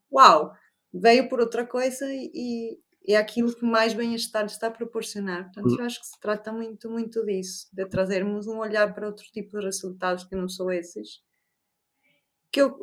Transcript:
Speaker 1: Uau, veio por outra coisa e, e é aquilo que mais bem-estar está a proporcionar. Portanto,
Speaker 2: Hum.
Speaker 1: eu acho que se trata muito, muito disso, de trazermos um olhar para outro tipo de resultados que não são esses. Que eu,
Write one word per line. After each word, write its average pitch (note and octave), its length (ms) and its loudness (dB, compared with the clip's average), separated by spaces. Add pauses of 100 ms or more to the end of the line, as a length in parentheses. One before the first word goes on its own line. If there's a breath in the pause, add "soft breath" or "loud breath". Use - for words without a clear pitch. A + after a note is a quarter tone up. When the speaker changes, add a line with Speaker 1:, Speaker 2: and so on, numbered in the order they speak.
(120)
Speaker 1:
Uau, F#3 420 8 (400 soft breath)
veio A#3 360 6
por B3 100 0
outra A#3 280 0
coisa B3+ 460 -2
e, C4 200 -8
e A#3 460 -6 (280)
é G#3 100 6
aquilo A#3 380 0
que A#3+ 100 -4
mais A3+ 280 4
bem-estar A3+ 520 -4
está G#3 220 -6
a A3+ 40 -4
proporcionar. G#3 760 -6
Portanto, A#3+ 280 0
Speaker 2:
Hum. B3 60 2
Speaker 1:
eu A#3+ 60 -6
acho A#3+ 140 -8
que - 80 -18
se - 120 -20
trata G#3 320 -4
muito, A3+ 380 -10
muito A3+ 360 -4
disso, F#3+ 480 -6
de F#3+ 140 -6
trazermos G3 600 -2
um A3 120 -6
olhar G#3 340 0
para G#3 140 -8
outro G#3 260 -12
tipo G#3 240 -10
de G3 80 -4
resultados F#3 600 -4
que - 100 -10
não F#3 140 -4
são F#3 220 -4
esses. - 500 -8 (1300)
Que C#4 100 4
eu, C4+ 100 6 (120)